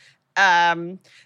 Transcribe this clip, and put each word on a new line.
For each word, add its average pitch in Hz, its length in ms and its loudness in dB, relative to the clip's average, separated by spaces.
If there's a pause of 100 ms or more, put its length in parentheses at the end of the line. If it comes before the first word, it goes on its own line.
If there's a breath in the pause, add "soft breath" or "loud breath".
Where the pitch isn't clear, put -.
(360 soft breath)
um, 175 640 0 (280 soft breath)